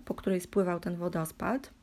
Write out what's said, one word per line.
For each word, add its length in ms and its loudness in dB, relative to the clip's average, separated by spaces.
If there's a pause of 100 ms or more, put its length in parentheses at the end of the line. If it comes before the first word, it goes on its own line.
po 100 -4
której 260 2
spływał 400 2
ten 160 -2
wodospad, 720 -2 (120)